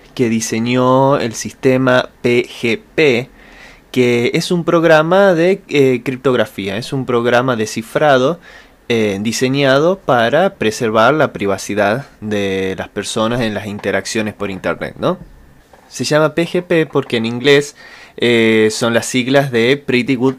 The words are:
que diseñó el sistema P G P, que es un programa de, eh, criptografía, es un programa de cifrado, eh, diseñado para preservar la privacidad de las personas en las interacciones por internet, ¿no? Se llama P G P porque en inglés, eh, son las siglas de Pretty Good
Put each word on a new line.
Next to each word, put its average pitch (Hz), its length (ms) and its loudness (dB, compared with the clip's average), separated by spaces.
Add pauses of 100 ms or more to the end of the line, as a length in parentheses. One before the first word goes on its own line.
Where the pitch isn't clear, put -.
(140)
que 123 140 0
diseñó 127 880 2
el 113 160 -4
sistema 127 760 0 (100)
P 120 260 0
G - 320 -4 (160)
P, 131 360 2 (600)
que 123 440 0
es 170 160 -4
un 175 120 0
programa 170 680 4
de, 180 360 0
eh, 131 360 2
criptografía, 110 720 -2
es 123 160 -10
un 131 140 -6
programa 120 500 0
de 110 100 -2
cifrado, 143 720 0 (520)
eh, 107 320 0
diseñado 139 760 0
para 135 580 0
preservar 110 580 0
la 135 180 0
privacidad 101 760 -2 (140)
de 98 560 -4
las 90 140 -10
personas 110 500 -4
en 110 140 -4
las 104 120 -8
interacciones 104 680 -4
por 101 160 -8
internet, 87 480 -8
¿no? 165 200 -4 (720)
Se - 160 -10
llama 151 300 0
P 170 120 -2
G 175 160 -4
P 165 220 0
porque 139 320 -2
en 113 80 -2
inglés, 139 500 0 (440)
eh, 113 520 4
son 117 220 -2
las 117 140 0
siglas 131 440 0
de 120 280 2
Pretty 127 360 -2
Good 131 240 0